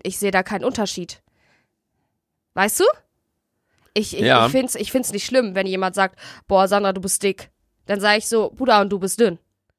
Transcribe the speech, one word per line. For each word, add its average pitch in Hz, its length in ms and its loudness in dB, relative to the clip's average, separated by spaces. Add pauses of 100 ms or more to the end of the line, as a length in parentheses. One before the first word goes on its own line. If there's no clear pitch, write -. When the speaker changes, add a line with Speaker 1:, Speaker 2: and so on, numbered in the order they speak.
Speaker 1:
ich 190 140 -6
seh 202 120 -2
da 185 140 2
keinen 202 200 -6
Unterschied. 202 580 -6 (1300)
Weißt 208 260 0
du? 359 40 4 (1080)
Ich, 107 200 -4
ich, - 60 -6
Speaker 2:
Ja. 117 260 4
Speaker 1:
ich 135 60 -2
find's, 262 220 0
ich - 180 -8
find's 254 200 -2
nicht 202 140 -6
schlimm, 240 280 0
wenn 190 120 -2
jemand 185 280 -4
sagt, 190 240 -2 (280)
boah, 196 220 4
Sandra, 202 240 0
du 190 80 -8
bist 185 220 -4
dick. - 280 -4 (360)
Dann 202 140 -2
sag 208 180 2
ich 214 100 -6
so, 220 220 0
Bruder, 240 300 4
und 202 100 0
du 202 80 -2
bist 185 220 -4
dünn. 185 180 4 (400)